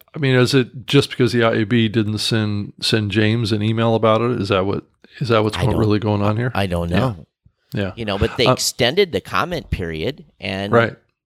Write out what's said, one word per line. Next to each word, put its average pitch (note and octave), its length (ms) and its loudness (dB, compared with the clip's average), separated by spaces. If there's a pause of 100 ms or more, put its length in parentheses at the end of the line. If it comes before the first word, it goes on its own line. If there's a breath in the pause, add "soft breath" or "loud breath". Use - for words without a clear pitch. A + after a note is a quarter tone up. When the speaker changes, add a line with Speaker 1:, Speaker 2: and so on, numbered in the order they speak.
(140)
Speaker 1:
I E3 60 -12
mean, C3 160 2
is B2 180 4
it B2+ 320 0
just C#3 240 2
because A#2+ 240 0
the A#2 100 2
I A2+ 120 2
A A2+ 100 0
B A2+ 240 2
didn't G#2+ 300 -2
send, G#2 640 -2
send G#2+ 300 0
James A2 400 2
an G#2 120 -2
email A2+ 320 0
about A2 260 2
it? A#2+ 180 -2
Is G2+ 100 -2
that F#2+ 160 2
what, - 200 -4 (340)
is A2+ 100 -4
that A2 140 4
what's G#2+ 140 -2
Speaker 2:
I - 40 -2
Speaker 1:
going, B2 100 2
Speaker 2:
don't, - 80 0
Speaker 1:
really G#2+ 200 2
going G#2 220 0
on G#2+ 160 0
here? A#2+ 160 -2
Speaker 2:
I G2 140 -2
don't F2 220 -4
Speaker 1:
Yeah. F#2 100 0
Speaker 2:
know. A2 280 -4 (460)
Speaker 1:
Yeah. G2 220 -4
Speaker 2:
You A#2 100 -8
know, G2+ 140 -2
but - 180 -2
they B2+ 80 2
Speaker 1:
Uh, B2+ 80 4
Speaker 2:
extended D#3 580 0
the G2 100 -2
comment D3 500 -4
period F2 540 -6 (140)
and G2 320 -6
Speaker 1:
Right. A2+ 240 2 (300)